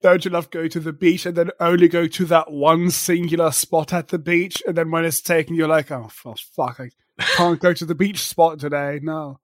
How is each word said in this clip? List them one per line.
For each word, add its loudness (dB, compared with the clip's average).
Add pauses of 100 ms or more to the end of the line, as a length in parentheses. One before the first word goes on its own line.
don't 4
you -6
love -4
going -6
to -8
the -8
beach 0
and -6
then 0
only 4
go 0
to -4
that 2
one 2
singular 0
spot -2
at -4
the -4
beach? -2
And -2
then 0
when 0
it's -2
taken, 0
you're 2
like, 0
"Oh, -10
for -18 (180)
fuck, -4
I -14 (280)
can't 2
go 4
to -6
the -4
beach -2
spot 2
today." -4
No. -8